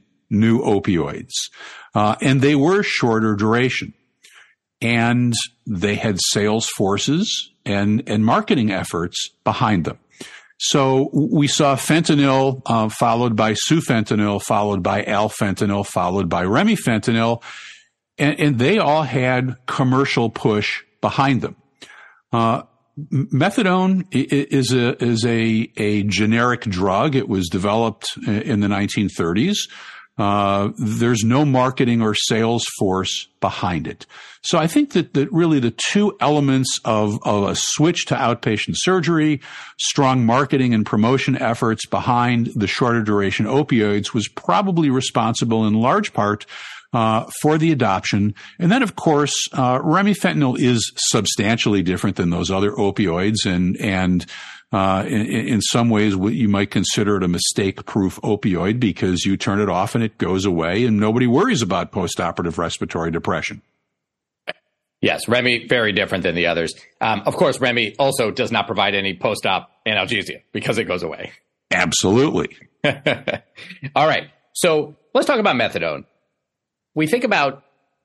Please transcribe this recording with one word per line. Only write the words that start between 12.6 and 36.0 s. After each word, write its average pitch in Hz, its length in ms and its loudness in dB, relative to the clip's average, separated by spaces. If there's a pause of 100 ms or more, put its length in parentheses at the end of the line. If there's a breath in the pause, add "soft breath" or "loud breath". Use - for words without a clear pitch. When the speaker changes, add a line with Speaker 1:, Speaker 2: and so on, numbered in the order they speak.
Speaker 1:
uh, 110 240 0
followed 117 460 2
by 110 180 2
sufentanil, 107 880 0
followed 104 400 0
by 98 220 -2
alfentanil, 101 800 -2
followed 90 440 -2
by 87 160 -2
remifentanil. 117 960 0 (760 loud breath)
And, 147 220 0
and 147 180 2
they 160 220 2
all 156 240 2
had 127 520 0 (120)
commercial 127 640 2
push - 500 -2 (180)
behind 127 420 2
them. - 160 -8 (760 loud breath)
Uh, 113 320 0 (340)
m-, 143 340 -4
methadone 185 800 2
i-, 127 200 0
i-, 139 180 0
is 127 240 0
a, 123 300 0
is 117 220 0
a, 113 520 0
a 104 260 0
generic 110 580 2
drug. 98 540 0
It 120 140 -2
was 95 200 0
developed 104 580 0 (200)
i-, 113 40 0
in 104 300 0
the 101 60 0
nineteen 101 420 0
thirties. 107 580 0 (500 loud breath)
Uh, 101 600 0
there's 113 460 0
no 127 220 4
marketing 127 560 2
or 107 120 2
sales 113 520 0 (120)
force 95 500 -2 (120)
behind 90 480 -2
it. - 180 -14 (380 loud breath)
So 170 160 2
I 156 80 2
think 285 240 2
that, 165 220 0
that 143 180 0
really 160 280 4
the 117 140 0 (160)
two 208 300 2